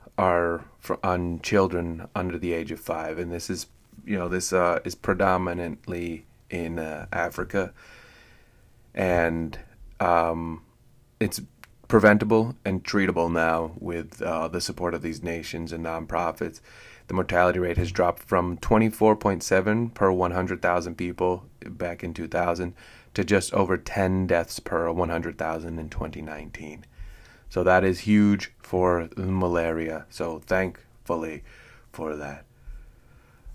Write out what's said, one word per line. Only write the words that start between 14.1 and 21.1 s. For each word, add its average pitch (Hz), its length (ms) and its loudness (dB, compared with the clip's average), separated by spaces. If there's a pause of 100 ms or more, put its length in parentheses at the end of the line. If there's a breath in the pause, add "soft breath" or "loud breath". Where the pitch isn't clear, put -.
uh, 82 240 -2
the 87 140 -4
support 87 340 -4
of 76 80 -6
these 80 220 -8
nations 82 480 -8
and 82 120 -8
nonprofits. 82 760 -4 (480 loud breath)
The 92 60 -4
mortality 90 440 4
rate 90 200 0
has 92 140 0
dropped 87 300 2
from 87 360 0
twenty-four 110 560 4
point 98 300 0
seven 107 460 2
per 98 200 2
one 90 220 2
hundred 92 280 -2
thousand 87 360 0
people 90 500 -2 (180)